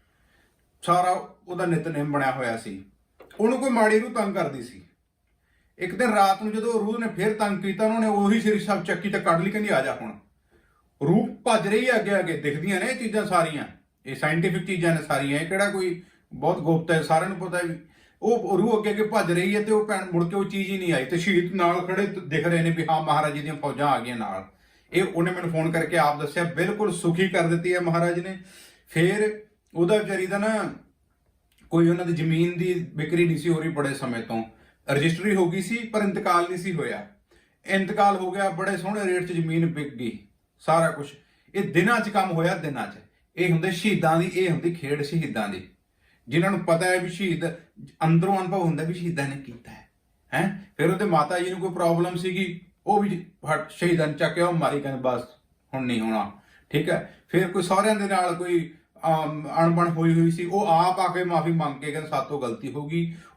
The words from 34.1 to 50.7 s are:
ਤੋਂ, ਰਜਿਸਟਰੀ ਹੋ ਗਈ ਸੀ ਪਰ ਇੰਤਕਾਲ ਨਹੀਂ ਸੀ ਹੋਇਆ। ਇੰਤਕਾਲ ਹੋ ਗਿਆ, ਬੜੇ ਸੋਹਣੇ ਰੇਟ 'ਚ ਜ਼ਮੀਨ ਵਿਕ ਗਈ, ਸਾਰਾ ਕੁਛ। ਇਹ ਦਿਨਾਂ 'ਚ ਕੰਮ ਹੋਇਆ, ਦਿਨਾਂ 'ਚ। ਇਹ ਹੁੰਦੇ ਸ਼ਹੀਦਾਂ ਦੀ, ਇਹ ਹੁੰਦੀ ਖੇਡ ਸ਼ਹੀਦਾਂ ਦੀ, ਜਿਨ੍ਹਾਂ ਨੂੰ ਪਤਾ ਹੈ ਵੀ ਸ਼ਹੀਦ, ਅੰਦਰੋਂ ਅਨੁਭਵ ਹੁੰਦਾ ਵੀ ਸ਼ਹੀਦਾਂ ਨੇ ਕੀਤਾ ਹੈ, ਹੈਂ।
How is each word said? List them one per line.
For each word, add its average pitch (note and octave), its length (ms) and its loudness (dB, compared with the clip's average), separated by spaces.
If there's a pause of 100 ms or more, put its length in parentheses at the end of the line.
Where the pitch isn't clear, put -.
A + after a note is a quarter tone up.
ਤੋਂ, A2+ 220 -4 (460)
ਰਜਿਸਟਰੀ E3 440 2
ਹੋ F3 160 4
ਗਈ F#3+ 120 -2
ਸੀ A#3 160 -4
ਪਰ A3 220 -2
ਇੰਤਕਾਲ F#3+ 420 2
ਨਹੀਂ F3+ 160 -4
ਸੀ F3 160 -4
ਹੋਇਆ। A#2 320 -6 (600)
ਇੰਤਕਾਲ G3 500 2
ਹੋ F#3 140 -4
ਗਿਆ, G3 180 0
ਬੜੇ F#3+ 280 -2
ਸੋਹਣੇ G3 280 -4
ਰੇਟ F3+ 200 0
'ਚ F3+ 80 -6
ਜ਼ਮੀਨ E3 340 2
ਵਿਕ C#3+ 280 -4
ਗਈ, A#2 240 -6 (400)
ਸਾਰਾ E3 320 2
ਕੁਛ। C#3+ 240 -10 (400)
ਇਹ F#3 180 -2
ਦਿਨਾਂ G#3+ 280 4
'ਚ G#3 80 -4
ਕੰਮ F#3+ 240 0
ਹੋਇਆ, E3+ 240 2
ਦਿਨਾਂ C#3 300 -6
'ਚ। - 80 -14 (420)
ਇਹ E3+ 160 2
ਹੁੰਦੇ E3 180 2
ਸ਼ਹੀਦਾਂ E3+ 500 2
ਦੀ, F#3+ 140 -2
ਇਹ F3+ 160 2
ਹੁੰਦੀ E3 240 -2
ਖੇਡ C#3+ 280 -4
ਸ਼ਹੀਦਾਂ A#2 460 -2
ਦੀ, F#2 200 -10 (600)
ਜਿਨ੍ਹਾਂ E3+ 220 2
ਨੂੰ F3+ 100 0
ਪਤਾ E3 260 2
ਹੈ F3+ 140 2
ਵੀ E3+ 80 -4
ਸ਼ਹੀਦ, E3 380 -2 (580)
ਅੰਦਰੋਂ F3 340 4
ਅਨੁਭਵ F#3 240 -2
ਹੁੰਦਾ D#3 200 0
ਵੀ E3+ 120 -4
ਸ਼ਹੀਦਾਂ E3 340 -4
ਨੇ C#3 80 -8
ਕੀਤਾ - 340 -18
ਹੈ, - 180 -20 (460)
ਹੈਂ। F3 240 -2 (180)